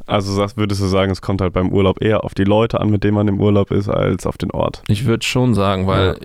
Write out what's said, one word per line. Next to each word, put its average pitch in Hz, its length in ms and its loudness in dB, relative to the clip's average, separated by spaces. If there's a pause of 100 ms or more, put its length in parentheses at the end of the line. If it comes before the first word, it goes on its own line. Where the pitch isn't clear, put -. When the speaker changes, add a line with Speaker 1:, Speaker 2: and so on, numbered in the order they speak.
Speaker 1:
Also 101 260 -2
sagst, 101 220 -2
würdest 101 260 -2
du 98 40 0
sagen, 95 260 2
es 92 100 -4
kommt 98 200 -2
halt 90 120 0
beim 92 180 0
Urlaub 95 300 2
eher 107 220 2
auf - 120 -8
die 98 80 0
Leute 107 360 2
an, 104 120 2
mit 101 120 0
denen 104 120 2
man 104 120 2
im 101 140 0
Urlaub 101 300 2
ist, 101 180 0
als 95 380 -2
auf - 100 -6
den - 140 -4
Ort? - 360 -4
Speaker 2:
Ich 110 180 0
würd 113 200 0
schon 123 300 2
sagen, 98 320 0
weil 95 220 2
Speaker 1:
Ja. - 160 -2